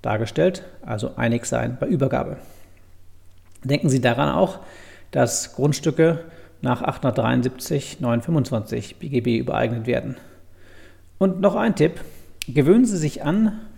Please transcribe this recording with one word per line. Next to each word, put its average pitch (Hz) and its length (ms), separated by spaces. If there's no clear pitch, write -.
dargestellt, 135 600
also 110 320
einig 120 280
sein 120 320
bei - 100
Übergabe. 135 500
Denken 135 240
Sie 131 100
daran 120 340
auch, - 260
dass - 460
Grundstücke 160 640
nach 123 220
achthundertdreiundsiebzig 127 1160
neun 120 220
fünfundzwanzig 117 760
B 160 140
G 127 100
B 117 200
übereignet 117 480
werden. 123 280
Und 185 240
noch 180 140
ein 220 200
Tipp: 160 240
Gewöhnen 151 380
Sie 202 120
sich 151 280
an 208 340